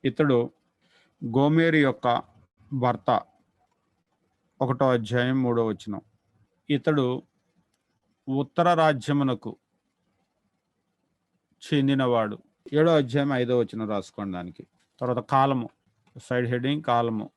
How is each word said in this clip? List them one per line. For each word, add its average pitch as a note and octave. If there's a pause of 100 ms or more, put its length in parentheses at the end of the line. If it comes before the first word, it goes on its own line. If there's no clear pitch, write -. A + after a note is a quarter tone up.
ఇతడు C3+ (960)
గోమెరు D#3
యొక్క C3 (760)
భర్త. B2 (1500)
ఒకటో B2+ (100)
అధ్యాయం A#2+
మూడో A#2
వచనం. G#2 (680)
ఇతడు D3 (1400)
ఉత్తర E3+ (140)
రాజ్యమునకు C#3 (2250)
చెందినవాడు. B2+ (420)
ఏడో E3 (100)
అధ్యాయం C#3 (100)
ఐదో B2
వచనం A2
రాసుకోండి G2
దానికి. F2 (360)
తర్వాత B2 (120)
కాలము, C3+ (600)
సైడ్ B2
హెడ్డింగ్ C#3
కాలము. A#2 (120)